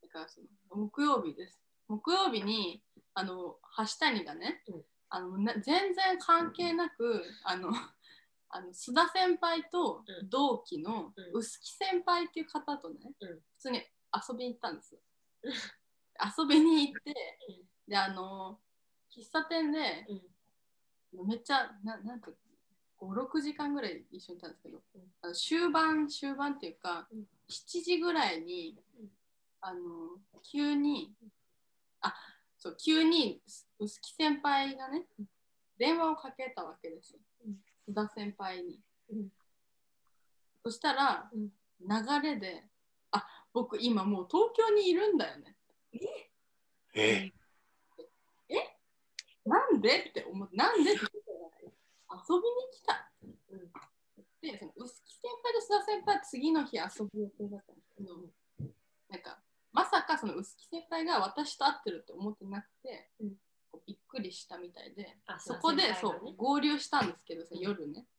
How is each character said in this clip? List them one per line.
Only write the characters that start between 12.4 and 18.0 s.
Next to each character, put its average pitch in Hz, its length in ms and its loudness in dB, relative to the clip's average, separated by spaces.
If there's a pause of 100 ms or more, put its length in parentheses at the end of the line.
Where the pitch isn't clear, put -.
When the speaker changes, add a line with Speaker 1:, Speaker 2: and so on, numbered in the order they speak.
Speaker 1:
う 311 40 -8
方 294 300 -4
と - 120 -12
ね、 - 300 -16
Speaker 2:
う 202 60 -14
ん。 185 40 -12
う 170 60 -12
ん。 160 40 -20
Speaker 1:
普 - 40 -20 (160)
通 262 120 -6
に 233 60 -2 (520)
遊 254 60 -6
び 247 100 -6
に 240 80 -4
行 240 40 -12
っ - 20 -20
た 214 120 -4
ん 151 60 -10
で - 40 -18
す。 - 180 -20 (440)
Speaker 2:
う - 60 -8
ん。 254 40 -6
Speaker 1:
遊 - 920 -4
び 285 120 10
に 311 320 8
行 - 60 -10
っ - 60 -14
て、 294 100 -10 (360)
Speaker 2:
う - 20 -16
ん。 180 160 -20 (200)
Speaker 1:
で、 202 100 0
あ 196 140 2